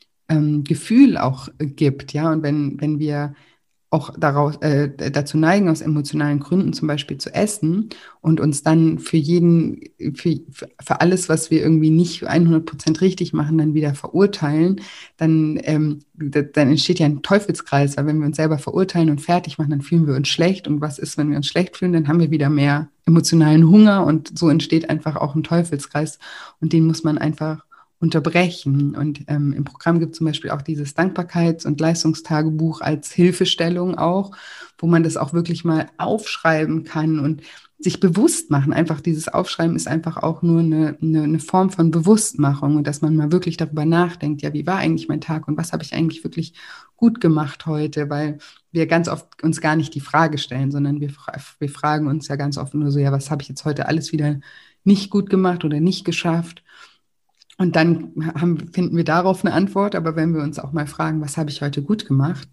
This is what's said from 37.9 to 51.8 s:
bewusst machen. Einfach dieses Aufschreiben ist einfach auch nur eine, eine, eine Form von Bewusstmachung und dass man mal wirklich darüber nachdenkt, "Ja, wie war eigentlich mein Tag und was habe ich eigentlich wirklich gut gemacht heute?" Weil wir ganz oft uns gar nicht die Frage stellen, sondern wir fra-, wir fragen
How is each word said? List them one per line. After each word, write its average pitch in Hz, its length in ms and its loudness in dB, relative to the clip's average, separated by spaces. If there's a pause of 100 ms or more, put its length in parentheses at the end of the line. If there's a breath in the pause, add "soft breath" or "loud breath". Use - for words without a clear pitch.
bewusst 196 500 2
machen. 143 240 2
Einfach 160 280 0
dieses 160 260 -2
Aufschreiben 170 480 -2
ist 165 120 -4
einfach 160 300 -4
auch 165 240 -2
nur 165 200 4
eine, 156 400 0
eine, 156 220 0
eine 156 160 0
Form 185 300 0
von 165 220 2
Bewusstmachung 151 840 2
und 147 120 0
dass 139 140 -6
man 156 140 2
mal 151 160 2
wirklich 175 260 0
darüber 151 280 -4
nachdenkt, 165 560 -2
"Ja, 147 120 -6
wie 147 120 -6
war 185 120 -2
eigentlich 160 300 -2
mein 151 140 -4
Tag 156 260 -6
und 156 100 -4
was 165 140 -8
habe 165 120 -6
ich - 100 -14
eigentlich 160 300 -4
wirklich - 300 -8 (420 loud breath)
gut 233 260 0
gemacht 151 460 0
heute?" 151 420 -4
Weil 147 300 -4 (320 loud breath)
wir 165 160 0
ganz 165 220 0
oft - 340 -10
uns 160 180 0
gar 156 140 2
nicht 160 180 -2
die 143 60 -6
Frage 156 400 0
stellen, 135 320 -4
sondern 143 300 -2
wir 143 100 -8
fra-, - 260 -14 (220)
wir 143 100 -4
fragen 151 380 -2